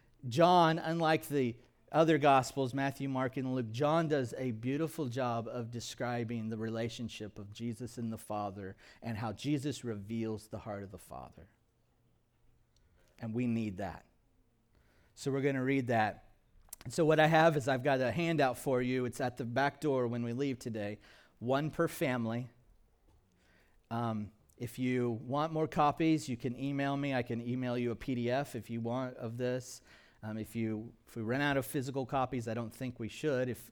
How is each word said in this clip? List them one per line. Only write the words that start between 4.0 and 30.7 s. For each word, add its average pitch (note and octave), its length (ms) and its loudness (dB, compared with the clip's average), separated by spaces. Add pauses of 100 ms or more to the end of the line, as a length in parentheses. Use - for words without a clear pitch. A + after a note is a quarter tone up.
does C#3 280 0
a C3 140 -2
beautiful C#3 560 -2
job A#2+ 440 -2
of A#2+ 200 -6
describing A#2+ 800 -4
the A2 80 -4
relationship A2+ 800 -6
of G2+ 140 -12
Jesus A#2 440 -6
and A#2 160 -4
the A2 60 -6
Father G2+ 560 -6 (280)
and A#2 140 -6
how A2 160 -4
Jesus C#3 520 -4
reveals A2 640 -4
the G#2+ 100 -10
heart G2+ 240 -10
of G2 80 -12
the F#2 80 -14
Father. C2 480 -16 (1700)
And A2+ 120 -6
we B2 140 0
need A2+ 300 0
that. F2+ 280 -8 (1120)
So - 160 -6
we're C3+ 100 0
gonna C3+ 240 2
read C3+ 220 2
that. A2 380 2 (600)
And B2 80 -10
so E3+ 120 2
what D3+ 140 6
I D#3 80 8
have D#3+ 300 8
is A#2+ 100 0
I've C3 160 2
got C3+ 180 4
a B2 120 2
handout D3 460 2
for B2+ 240 2
you. B2+ 220 2
It's A#2 160 -4
at B2 180 -2
the C3 60 -4
back C3 360 0
door C3 260 2
when A#2+ 160 -2
we A#2 100 -4
leave C3 260 -2
today. G#2+ 400 -6 (400)
One C3+ 320 0
per E3 180 2
family. B2 640 -2 (1400)
Um, A2+ 400 -2 (280)
if A#2+ 200 -8
you B2 460 0
want D3 280 -2
more D#3 140 0
copies, D#3 600 2
you B2 80 -2
can B2 240 -4
email C#3 360 0
me. C#3 180 -2
I B2 80 2
can A#2 180 -4
email B2 380 -2
you A#2+ 120 0
a A2 60 -4
P - 180 -4
D A#2+ 160 0
F C#3 240 -2
if A2 140 -10
you A#2 120 -4
want B2+ 360 -4
of A#2 220 -8
this. B2 420 -4 (420)
Um, A2 140 -6
if A2 180 -6
you, A2 380 -2 (160)